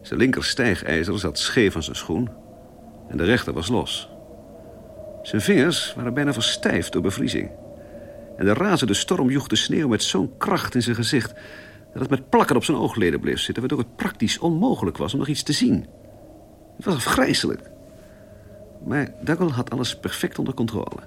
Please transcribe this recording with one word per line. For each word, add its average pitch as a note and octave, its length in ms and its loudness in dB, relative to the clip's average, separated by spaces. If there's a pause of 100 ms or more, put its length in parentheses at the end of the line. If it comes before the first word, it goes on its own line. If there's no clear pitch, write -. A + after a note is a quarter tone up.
Zijn - 180 -4
linker C3 240 4
stijgijzer F2+ 760 0
zat D#2 200 -4
scheef - 360 4
aan D#2 80 -4
zijn - 120 -8
schoen A2+ 340 -2 (800)
en - 100 -8
de D#2+ 60 0
rechter G#2 300 2
was D#2+ 140 -4
los. - 420 -2 (1120)
Zijn - 200 -2
vingers E3+ 540 4
waren A#2+ 180 -4
bijna C#3+ 200 0
verstijfd - 580 0
door - 100 0
bevriezing. - 500 -2 (880)
En F#2+ 80 0
de G#2 80 6
razende D3 400 2
storm - 360 2
joeg C3+ 180 0
de A2 80 0
sneeuw - 320 2
met G#2+ 160 2
zo'n - 340 0
kracht - 380 0
in A#2+ 60 4
zijn A#2 140 2
gezicht... A2+ 380 0 (600)
dat - 80 -6
het B2+ 80 -2
met C3+ 200 0
plakken G#3 260 6
op A#2 80 4
zijn D#3 140 2
oogleden F2 420 2
bleef C2+ 200 0
zitten... - 220 -2
waardoor B2+ 180 0
het - 160 -4
praktisch - 440 -2
onmogelijk E3+ 580 2
was - 160 -2
om C#3 60 -2
nog C#3+ 80 0
iets - 160 -2
te D3+ 100 0
zien. - 340 2 (880)
Het - 100 -14
was F#3 100 2
afgrijselijk. - 760 0 (1120)
Maar C3+ 360 -2
Dougal E3 300 2
had B2 180 -2
alles B2+ 300 -2
perfect - 400 -4
onder C3+ 140 -2
controle. - 540 -4